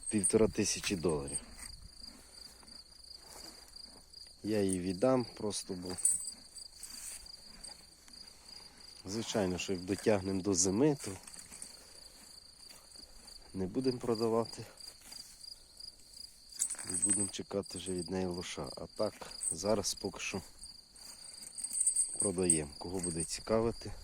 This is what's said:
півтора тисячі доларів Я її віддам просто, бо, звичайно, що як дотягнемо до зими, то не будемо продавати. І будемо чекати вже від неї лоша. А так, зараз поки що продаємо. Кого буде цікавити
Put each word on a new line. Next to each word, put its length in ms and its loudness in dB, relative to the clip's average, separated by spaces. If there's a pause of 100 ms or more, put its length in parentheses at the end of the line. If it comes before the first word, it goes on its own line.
(100)
півтора 380 8
тисячі 480 2
доларів 420 2 (3000)
Я 200 4
її 180 4
віддам 460 4 (100)
просто, 380 -4
бо, 220 -6 (3000)
звичайно, 520 2
що 140 -2
як 100 -2
дотягнемо 600 4
до 120 4
зими, 500 6
то 60 -4 (2500)
не 120 0
будемо 320 2
продавати. 680 2 (2250)
І 40 -4 (100)
будемо 240 4
чекати 500 -4
вже 140 -4
від 180 -2
неї 160 2
лоша. 500 -2
А 100 -8 (100)
так, 180 0 (360)
зараз 440 2
поки 260 -4
що 220 -4 (1800)
продаємо. 600 4
Кого 200 -4
буде 260 0
цікавити 680 0 (120)